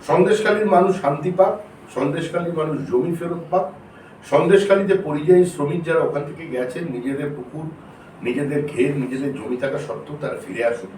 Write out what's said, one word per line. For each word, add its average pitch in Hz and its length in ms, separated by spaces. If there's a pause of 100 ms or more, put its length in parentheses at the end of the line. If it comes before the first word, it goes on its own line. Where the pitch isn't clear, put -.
সন্দেশখালীর 208 580
মানুষ 185 360
শান্তি 151 300
পাক, - 280 (360)
সন্দেশখালীর 160 580
মানুষ 156 380
জমি 175 240
ফেরত 170 220 (140)
পাক, - 200 (580)
সন্দেশখালীতে 190 640
পরিযায়ী 156 500
শ্রমিক 151 380
যারা 165 160
ওখান 143 240
থেকে 156 240
গেছেন, 131 420
নিজেদের 139 460
পুকুর, 156 340 (540)
নিজেদের 143 440
ঘের, 143 300
নিজেদের 131 380
জমি 120 220
থাকা 135 200
সত্ত্বেও - 440
তারা 139 140 (120)
ফিরে 120 180
আসুক। 117 320